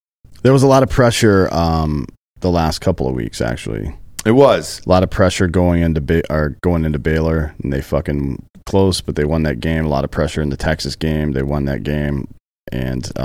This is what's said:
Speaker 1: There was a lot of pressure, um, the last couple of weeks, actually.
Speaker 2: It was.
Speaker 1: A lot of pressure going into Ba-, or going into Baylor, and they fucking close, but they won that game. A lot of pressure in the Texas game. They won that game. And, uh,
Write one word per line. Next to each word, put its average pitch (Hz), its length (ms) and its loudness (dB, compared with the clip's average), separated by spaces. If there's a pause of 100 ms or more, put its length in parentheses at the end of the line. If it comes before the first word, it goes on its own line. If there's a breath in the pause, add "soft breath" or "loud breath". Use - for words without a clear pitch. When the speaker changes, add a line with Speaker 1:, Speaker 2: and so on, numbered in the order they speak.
(420)
Speaker 1:
There 123 100 6
was 135 100 4
a 139 60 6
lot 135 140 6
of 127 80 0
pressure, 110 600 4
um, 80 540 0 (340)
the 92 100 0
last 82 300 0
couple 82 280 0
of 65 60 -2
weeks, 58 260 -6
actually. 57 560 -6 (280)
Speaker 2:
It 110 80 4
was. 120 520 4
Speaker 1:
A - 40 -2
lot 90 160 6
of 92 60 0
pressure - 360 2
going 87 360 2
into 80 180 0
Ba-, 80 220 2 (100)
or 76 300 -2
going 85 220 0
into 76 140 -2
Baylor, 80 640 0
and 69 100 -4
they 69 80 -4
fucking 69 640 -4 (220)
close, 98 340 2
but - 160 -8
they 73 80 0
won 78 200 0
that 67 160 -2
game. 80 260 -2
A - 20 -2
lot 69 160 0
of 73 60 -6
pressure 78 320 -2
in 73 80 -2
the 67 60 -4
Texas 78 400 -4
game. 78 360 -2
They 67 100 -2
won 71 220 -2
that 69 180 -4
game. 73 460 -4 (420)
And, 64 460 -6
uh, - 80 -4